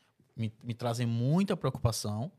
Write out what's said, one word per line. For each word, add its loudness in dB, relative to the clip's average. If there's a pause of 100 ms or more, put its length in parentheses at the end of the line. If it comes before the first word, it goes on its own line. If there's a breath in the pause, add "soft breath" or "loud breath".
(360)
me, -2 (100)
me -6
trazem 0
muita 2
preocupação. -2